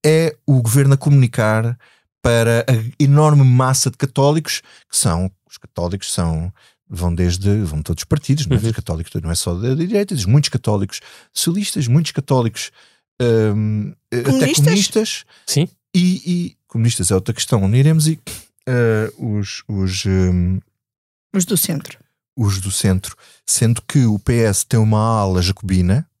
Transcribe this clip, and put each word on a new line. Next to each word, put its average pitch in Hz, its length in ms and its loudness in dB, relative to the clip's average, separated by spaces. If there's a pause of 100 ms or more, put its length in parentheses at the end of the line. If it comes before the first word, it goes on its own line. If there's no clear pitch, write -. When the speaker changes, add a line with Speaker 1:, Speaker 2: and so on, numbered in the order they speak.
Speaker 1:
É 160 300 2 (100)
o 135 160 4
governo 135 320 4
a 139 40 4
comunicar 117 760 2 (460)
para 117 480 2
a 120 340 0
enorme 147 400 6
massa 131 460 2
de - 80 -8
católicos, 143 640 0 (260)
que - 80 -14
são, 90 360 0 (180)
os - 80 -20
católicos - 560 -8
são, 82 400 -4 (340)
vão 87 260 -4
desde, 92 500 0
vão 78 160 -4
de 76 60 -8
todos 82 160 -6
os - 40 -10
partidos, 147 400 -2
não 135 100 0
é? 110 40 2
Speaker 2:
Uhum. 101 80 -2
Speaker 1:
Dos 113 80 -2
católicos, 82 460 -8
não 80 100 -6
é 85 40 -2
só 87 200 -4
da 113 180 -4
direita, 196 420 -2
diz 113 100 -4
muitos 139 260 2
católicos 107 480 -2 (340)
socialistas, 180 540 -4
muitos 147 240 2
católicos, 127 600 -2 (480)
hum, 107 760 0 (200)
até 120 100 -4
Speaker 3:
Comunistas? 262 340 0
Speaker 1:
comunistas. 196 680 0 (220)
Speaker 2:
Sim. 240 200 0 (280)
Speaker 1:
E, 180 300 2
e 175 320 -4 (100)
comunistas 113 420 -2
é 101 60 2
outra 95 180 -2
questão 107 300 -2
onde 101 140 2
iremos 156 300 4
e, 156 120 -2 (480)
eh, 113 500 0
os... 104 500 -6
Os, 95 380 -4
hum, 92 540 0 (720)
Speaker 3:
Os 185 120 0
do 180 120 -4
centro. - 400 -6 (400)
Speaker 1:
os 101 240 -2
do 95 80 -6
centro, 95 460 -2 (280)
sendo - 380 0
que 135 240 0
o 107 140 0
P 120 240 -2
S 104 240 0
tem 117 120 2
uma 107 200 2 (200)
ala 92 220 0
jacobina 95 680 0 (120)